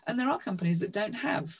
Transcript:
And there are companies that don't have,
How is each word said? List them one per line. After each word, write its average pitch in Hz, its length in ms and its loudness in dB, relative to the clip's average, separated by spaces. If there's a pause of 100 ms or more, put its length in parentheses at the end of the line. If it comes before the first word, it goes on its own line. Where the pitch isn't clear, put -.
And 240 120 0
there 254 120 2
are 311 80 2
companies 175 420 2
that 180 120 -2
don't 214 200 0
have, 240 480 -2